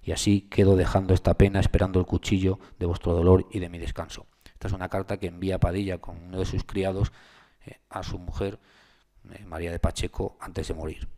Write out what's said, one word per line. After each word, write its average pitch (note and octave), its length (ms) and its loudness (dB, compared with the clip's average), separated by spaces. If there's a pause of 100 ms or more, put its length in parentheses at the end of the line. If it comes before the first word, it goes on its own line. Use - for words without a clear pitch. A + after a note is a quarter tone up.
Y F#2 100 -8
así G2+ 380 2
quedo G2 260 6
dejando F#2+ 380 2
esta F#2 220 4
pena G2 240 4
esperando F#2+ 400 2
el F2+ 80 0
cuchillo F#2+ 500 0 (220)
de F2 80 -2
vuestro F2 260 -2
dolor F2+ 380 6
y G2+ 80 -6
de F2 100 -8
mi F2 80 -14
descanso". - 480 -10 (200)
Esta - 220 -12
es G2 60 -2
una F#2 160 -6
carta G2 280 -4
que F#2 100 -6
envía F#2 320 -2
Padilla F#2 400 0
con - 180 -14
uno F2+ 220 -10
de F#2+ 60 0
sus G2 180 -4
criados, F#2+ 480 -2 (540)
eh, - 140 -20 (100)
a G2 120 -10
su F2+ 160 -8
mujer, G2 420 -6 (720)
eh, - 140 -18
María E2+ 260 -8
de E2+ 60 -6
Pacheco, - 600 -2
antes - 280 -8
de E2+ 60 -6
morir. D#2+ 340 -8 (100)